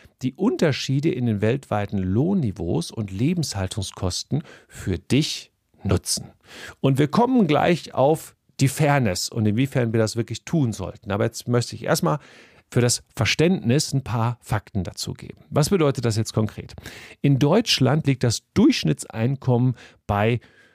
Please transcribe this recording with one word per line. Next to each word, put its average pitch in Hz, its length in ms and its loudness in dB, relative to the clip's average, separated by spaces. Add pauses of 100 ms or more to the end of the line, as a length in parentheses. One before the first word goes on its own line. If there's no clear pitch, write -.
(220)
die 131 120 -4
Unterschiede 165 760 0
in 123 160 -2
den 107 140 0
weltweiten 107 580 -2
Lohnniveaus 117 920 0
und 101 220 -8
Lebenshaltungskosten 101 1300 -4 (240)
für - 320 -6
dich - 540 -2 (320)
nutzen. - 480 -2 (480)
Und 135 180 2
wir 147 80 2
kommen 247 400 2
gleich 151 480 0
auf 147 400 0 (240)
die 135 80 4
Fairness 139 640 0
und 110 180 -2
inwiefern 120 460 0
wir 113 80 2
das 110 160 0
wirklich 117 280 -6
tun 139 280 0
sollten. 92 400 -8
Aber 104 100 0
jetzt - 240 -4
möchte 120 300 0
ich 107 80 -12
erstmal 156 340 0 (520)
für 127 100 0
das 120 220 0 (120)
Verständnis 151 800 0
ein 139 100 0
paar 117 380 -2
Fakten - 420 -4
dazu - 300 -8
geben. - 380 -18
Was 147 180 2
bedeutet 143 380 2
das 107 100 0
jetzt 110 160 -2
konkret? - 420 -4 (460)
In 143 180 4
Deutschland 147 680 2
liegt 139 180 0
das - 200 0 (100)
Durchschnittseinkommen 131 1200 2 (320)
bei 107 340 2 (340)